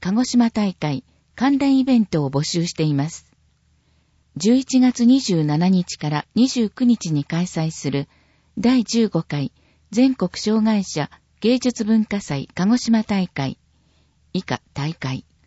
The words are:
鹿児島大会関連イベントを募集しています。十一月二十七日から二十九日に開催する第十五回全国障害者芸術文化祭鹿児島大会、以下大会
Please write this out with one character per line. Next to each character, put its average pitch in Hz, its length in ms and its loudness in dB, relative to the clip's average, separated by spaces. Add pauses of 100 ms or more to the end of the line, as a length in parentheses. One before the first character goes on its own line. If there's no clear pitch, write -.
鹿 185 140 -4
児 247 100 2
島 240 260 2
大 202 220 -2
会 147 320 -6 (360)
関 277 160 2
連 269 220 2
イ 254 60 2
ベ 254 160 4
ン 202 40 2
ト 151 220 -2
を 135 40 -4
募 139 120 -2
集 170 240 -2
し - 80 -8
て 165 80 -2
い 156 100 0
ま 143 160 -2
す。 - 160 -18 (1120)
十 214 200 2
一 262 220 0
月 247 280 2
二 262 140 6
十 170 220 0
七 156 280 2
日 180 260 0
か 151 140 -6
ら 151 240 -4
二 247 140 4
十 233 200 -2
九 - 160 -4
日 220 280 2
に 143 120 0
開 175 220 -4
催 160 240 -4
す 147 200 -8
る 139 200 -4 (480)
第 233 260 2
十 226 240 0
五 165 140 -2
回 143 280 -6 (400)
全 254 240 2
国 180 200 -2
障 214 280 0
害 214 220 0
者 143 260 -6 (300)
芸 247 180 2
術 240 280 -2
文 220 180 2
化 202 160 -6
祭 139 340 -8
鹿 180 120 0
児 240 100 4
島 226 280 0
大 190 220 -2
会、 - 300 -6 (800)
以 185 80 -4
下 - 180 -6 (140)
大 147 180 -4
会 131 320 -8 (220)